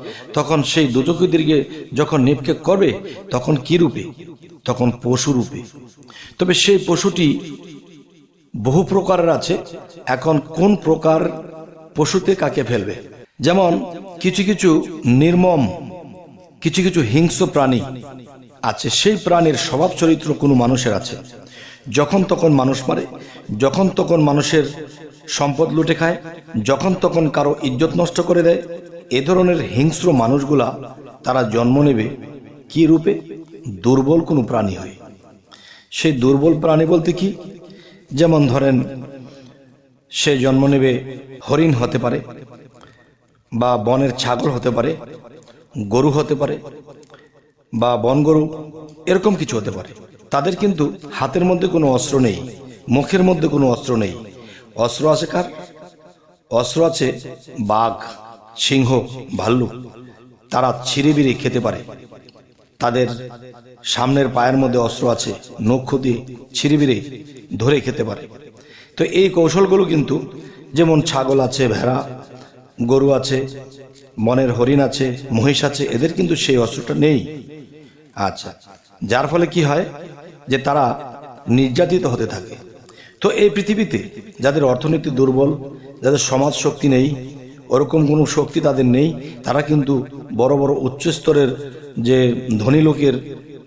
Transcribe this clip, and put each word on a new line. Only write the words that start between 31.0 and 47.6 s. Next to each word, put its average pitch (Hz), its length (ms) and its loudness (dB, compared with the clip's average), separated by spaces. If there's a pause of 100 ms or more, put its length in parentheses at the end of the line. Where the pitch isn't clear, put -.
তারা 131 180 0
জন্ম 120 400 2
নেবে 117 340 2 (520)
কি 160 180 2
রূপে? 160 340 2 (480)
দুর্বল 131 520 2
কোনো 160 220 0
প্রাণী 101 320 -2
হয়ে। 92 200 -12 (960)
সেই - 220 0
দুর্বল 139 480 2
প্রাণী 160 260 4
বলতে 170 260 2
কি? 190 200 -2 (800)
যেমন 156 340 4
ধরেন 131 380 2 (1300)
সে 143 280 0
জন্ম 131 280 4
নেবে 131 520 2 (320)
হরিণ 156 240 4
হতে 123 240 0
পারে, 120 220 -2 (1300)
বা 120 220 2
বনের 123 400 2
ছাগল 123 340 -2
হতে 127 200 -2
পারে, 156 260 0 (800)
গরু 117 320 2
হতে 147 240 0
পারে, 143 240 -2 (1160)